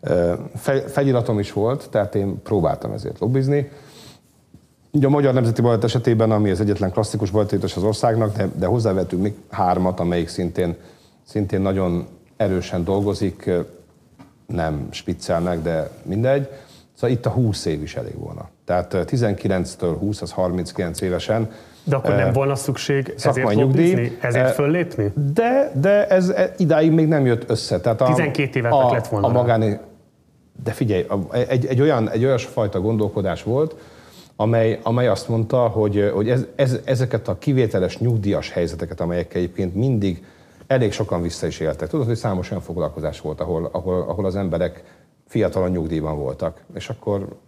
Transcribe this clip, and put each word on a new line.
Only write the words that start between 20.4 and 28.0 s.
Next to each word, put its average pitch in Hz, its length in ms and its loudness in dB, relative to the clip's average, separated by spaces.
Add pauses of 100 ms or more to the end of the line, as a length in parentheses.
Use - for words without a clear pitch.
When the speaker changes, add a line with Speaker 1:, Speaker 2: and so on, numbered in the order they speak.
Speaker 1:
évesen. 107 500 -2 (400)
Speaker 2:
Akkor 117 240 0
nem 98 120 2
Speaker 1:
Ö, - 40 2
Speaker 2:
volna 135 240 2
szükség 135 600 -2
ezért - 40 -16
Speaker 1:
szakmai 127 360 2
nyugdíj. 135 340 4
Speaker 2:
lobbizni, 120 320 0
ezért 127 280 2
Speaker 1:
Ö, - 40 0
Speaker 2:
föllépni? 147 580 0 (220)
Speaker 1:
de, 254 380 2 (100)
de 202 260 4
ez, 185 220 4
e, 185 280 2
idáig 160 340 4
még 160 160 4
nem 151 180 4
jött 120 240 2
össze. 107 300 0
Tehát 113 220 0